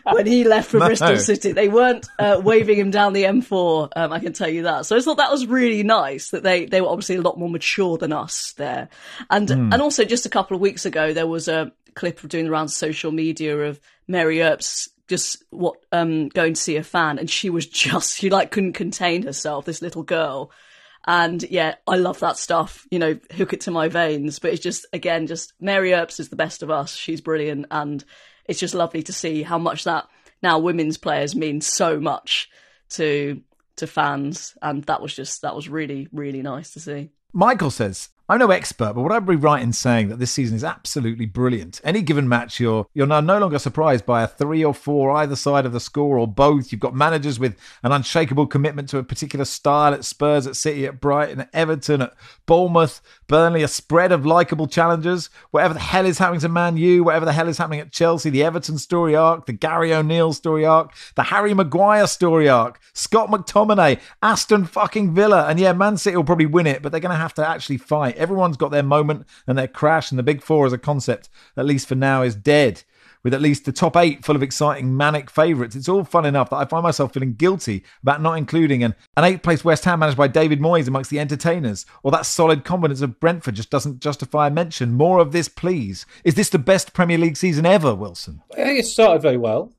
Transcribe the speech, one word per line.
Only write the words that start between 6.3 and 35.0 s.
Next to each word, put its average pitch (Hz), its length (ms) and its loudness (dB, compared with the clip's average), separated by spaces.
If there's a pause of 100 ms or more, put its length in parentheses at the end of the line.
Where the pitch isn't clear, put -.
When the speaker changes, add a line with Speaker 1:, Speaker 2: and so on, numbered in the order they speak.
Speaker 1:
they, 180 240 0
they 185 160 0
were 175 60 0
obviously 185 280 -4
a 180 60 -2
lot 175 160 -2
more 175 100 -6
mature 170 480 -2
than 160 160 -4
us - 460 -8
there. 127 320 -8 (400)
And, 208 180 2
Speaker 2:
Hmm. 127 240 2
Speaker 1:
and 240 80 4
also 285 240 0
just 233 220 -2
a - 20 -12
couple 196 260 -2
of 180 60 -4
weeks 190 240 -2
ago, 156 300 -2
there 160 120 -2
was 165 220 -6
a 160 240 -4 (220)
clip 175 280 -8
of 151 60 -16
doing 165 180 -4
around 156 220 -4
social 156 420 -6
media 156 480 -4
of 147 220 -6 (260)
Mary 165 340 0
Earps - 480 -2 (200)
just - 420 -6
what, 175 260 -6 (140)
um, 160 380 0
going 165 260 -2
to 156 60 -6
see 156 160 -4
a 156 60 -4
fan, 156 360 -2
and 156 100 -8
she - 220 -4
was 165 160 -4
just, - 500 -2
she, 190 140 -2
like, 190 220 2
couldn't 185 220 -2
contain 175 480 -4
herself, 143 420 -8
this 160 180 -10
little 165 220 -10
girl. 147 480 -4 (560)
And 170 340 0
yeah, 170 340 -2 (120)
I 190 80 0
love 180 240 -2
that 165 160 -2
stuff, - 540 -4
you 175 100 -2
know, 156 180 0 (140)
hook 180 200 -4
it - 100 -6
to 185 100 -8
my 165 160 0
veins. 156 500 -2
But 185 140 -2
it's 175 100 -6
just, 175 300 -8
again, 165 340 -4
just 165 320 -12
Mary 190 340 0
Earps 170 280 -2
is 147 80 -12
the - 80 -16
best - 260 -6
of 151 80 -8
us. 143 240 -4
She's 165 260 -8
brilliant, 151 500 -4
and 147 340 -6 (400)
it's - 160 -6
just - 140 -4
lovely 165 300 -2
to - 80 -14
see 156 300 -6
how 170 160 -4
much 165 260 -4
that 165 220 -4 (340)
now 170 180 2
women's 160 400 -2
players 147 360 -4
mean 156 280 -4
so 165 360 -2
much - 500 -6 (420)
to, 143 500 -4 (360)
to 156 120 -10
fans. 143 760 -4
And 147 220 -6
that - 180 -4